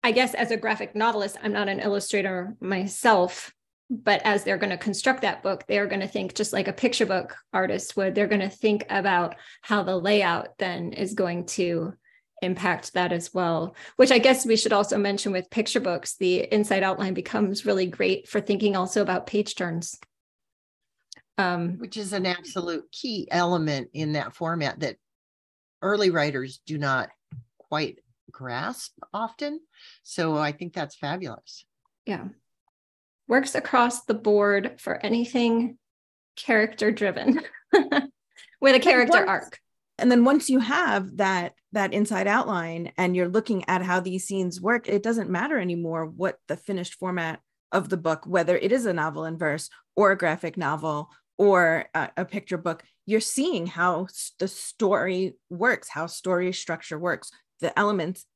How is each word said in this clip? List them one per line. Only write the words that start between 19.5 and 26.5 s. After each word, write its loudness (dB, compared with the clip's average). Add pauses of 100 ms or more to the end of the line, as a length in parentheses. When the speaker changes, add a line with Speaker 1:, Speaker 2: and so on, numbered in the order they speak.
Speaker 1:
turns. -6 (1400)
Um, -2
Speaker 2:
Which -10
is -8
an -2
absolute -6
key -8
element 0
in -4
that -4
format -4
that -6 (840)
early 2
writers 0